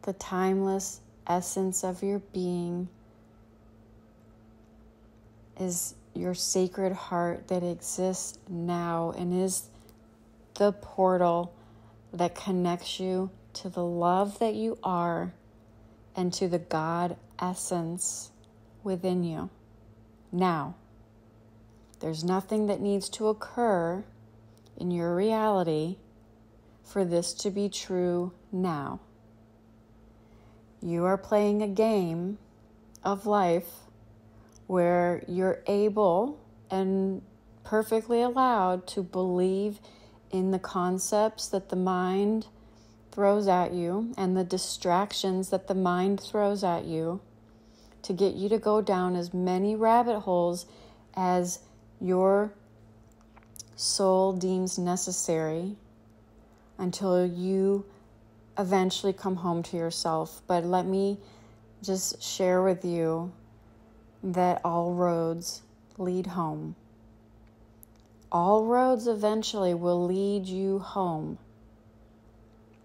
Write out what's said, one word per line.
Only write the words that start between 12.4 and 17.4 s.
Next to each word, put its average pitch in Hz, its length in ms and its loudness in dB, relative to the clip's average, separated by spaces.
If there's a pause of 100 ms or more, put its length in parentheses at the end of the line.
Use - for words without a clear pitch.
you 185 280 -2 (260)
to - 120 -12
the 180 160 -4
love 175 560 2
that 220 160 0
you 220 260 -4
are 175 520 -2 (800)
and 180 180 -2
to 190 140 -2
the 170 120 0
God 170 580 -2 (200)
essence 175 920 -4 (520)